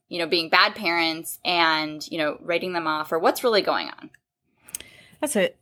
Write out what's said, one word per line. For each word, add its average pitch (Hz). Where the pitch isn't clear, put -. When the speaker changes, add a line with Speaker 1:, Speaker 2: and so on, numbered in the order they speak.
Speaker 1:
you 175
know, 170
being 165
bad 196
parents 165
and, 156
you 170
know, 151
writing 175
them 170
off, 156
or 165
what's 202
really 220
going 98
on. -
Speaker 2:
That's 294
it. 190